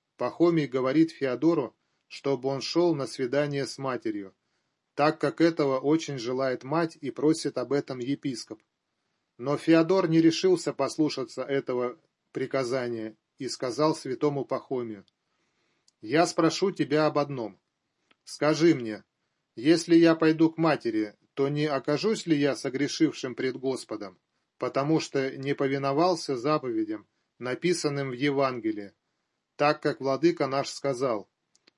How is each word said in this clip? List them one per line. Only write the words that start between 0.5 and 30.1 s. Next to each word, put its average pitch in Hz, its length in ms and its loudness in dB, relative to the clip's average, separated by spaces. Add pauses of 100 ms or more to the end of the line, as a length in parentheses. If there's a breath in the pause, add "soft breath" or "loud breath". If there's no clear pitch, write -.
говорит 131 440 2
Феодору, 135 640 0 (320)
чтобы 135 420 -4
он 135 120 -2
шел 170 320 2
на 139 140 -4
свидание 139 580 -2
с - 140 -10
матерью, 110 560 -6 (580)
так 156 260 2
как 143 220 -2
этого 156 380 2
очень 143 400 0
желает 127 440 -4
мать 160 380 -2
и 139 80 -8
просит 147 480 0
об 123 160 -2
этом 139 240 -2
епископ. 123 640 -6 (800)
Но 135 180 -2
Феодор 165 500 4
не 160 140 4
решился 160 520 4
послушаться 135 680 -2
этого 127 580 -4 (320)
приказания 120 880 -4 (220)
и 131 100 -8
сказал 139 460 -2
святому 139 500 -2
Пахомию: 117 600 -6 (960)
«Я 151 260 2
спрошу 165 440 0
тебя 151 360 0
об 143 100 -2
одном. 131 420 -4 (640)
Скажи 151 520 4
мне, 110 280 -6 (520)
если 165 400 4
я 165 200 8
пойду 160 360 4
к - 80 -6
матери, 113 560 0 (180)
то 139 160 0
не 147 160 -2
окажусь 151 600 -2
ли 156 100 2
я 143 180 2
согрешившим 135 800 -2
пред 131 240 -4
Господом, 113 600 -6 (400)
потому 139 400 0
что 135 360 -4
не 135 200 -4
повиновался 139 840 0
заповедям, 113 680 -4 (320)
написанным 139 720 -2
в - 20 -8
Евангелии, 123 800 -2 (640)
так 147 260 2
как 147 180 -2
владыка 135 460 0